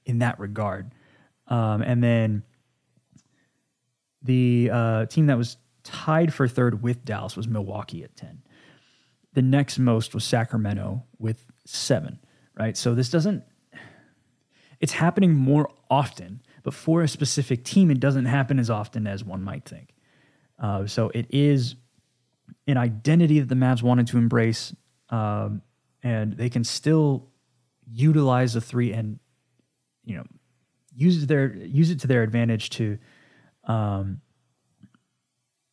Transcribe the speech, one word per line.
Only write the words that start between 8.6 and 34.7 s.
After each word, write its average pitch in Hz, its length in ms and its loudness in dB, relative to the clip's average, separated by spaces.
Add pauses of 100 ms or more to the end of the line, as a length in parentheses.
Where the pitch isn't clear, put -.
The 131 80 2
next 135 380 2
most 117 340 2
was 107 100 -4
Sacramento 104 800 -2 (140)
with 110 280 -6 (200)
seven, - 540 -4 (400)
right? 110 180 -4
So 120 160 0
this 123 160 0
doesn't, 170 340 0 (1400)
it's - 120 -2
happening 175 420 2
more 143 380 2 (180)
often, 120 520 -4 (220)
but - 100 -8
for 165 280 0
a 156 60 2
specific 131 560 -2
team, 190 260 4
it 135 100 2
doesn't 135 260 2
happen 127 340 2
as 117 100 0
often 107 380 -4
as 101 160 -8
one 95 180 -8
might 95 240 -10
think. - 300 -20 (640)
Uh, 104 260 -4
so 107 280 -2
it 117 160 -4
is 139 460 2 (920)
an 139 100 2
identity 147 640 2
that 131 80 0
the 127 80 -2
Mavs 127 260 2
wanted 123 260 2
to 120 100 -2
embrace, 113 580 0 (340)
um, 107 520 -4 (420)
and 110 300 -2
they 120 160 -4
can 120 160 -2
still 151 640 0 (600)
utilize 127 640 2
the 113 80 -2
three 120 300 -2
and, 107 280 -6 (840)
you 104 140 -10
know, - 80 -14 (680)
use 151 340 2
their, 135 280 0
use 139 360 2
it 147 100 -4
to 127 60 -4
their 123 160 4
advantage 113 480 0
to, 104 260 -4 (640)
um, 104 560 -4 (1500)